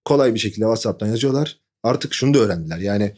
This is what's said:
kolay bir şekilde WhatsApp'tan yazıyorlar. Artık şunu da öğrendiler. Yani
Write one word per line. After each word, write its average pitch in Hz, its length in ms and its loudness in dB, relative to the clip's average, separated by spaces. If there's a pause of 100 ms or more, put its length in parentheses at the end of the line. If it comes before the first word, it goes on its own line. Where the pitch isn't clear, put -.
kolay 135 300 4
bir 110 40 -4
şekilde 107 260 -4
WhatsApp'tan 110 420 -2
yazıyorlar. 131 520 -2 (240)
Artık - 320 -2
şunu 139 200 2
da 143 40 6
öğrendiler. 85 400 0
Yani 101 400 -2